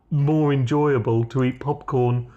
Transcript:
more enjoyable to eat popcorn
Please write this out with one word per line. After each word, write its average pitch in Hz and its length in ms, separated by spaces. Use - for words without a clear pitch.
more 147 420
enjoyable 131 760
to 131 180
eat 127 160
popcorn 123 760